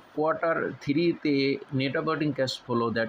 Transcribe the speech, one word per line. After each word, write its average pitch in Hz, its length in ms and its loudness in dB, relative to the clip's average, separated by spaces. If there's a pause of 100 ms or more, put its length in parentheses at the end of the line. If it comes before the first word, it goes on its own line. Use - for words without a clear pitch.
(140)
কোয়ার্টার 160 640 0
থ্রিতে 143 760 2 (180)
নেট 135 220 0
অপারেটিং 156 360 0
ক্যাশ 131 280 -2
ফ্লো, 117 300 0
that 113 180 0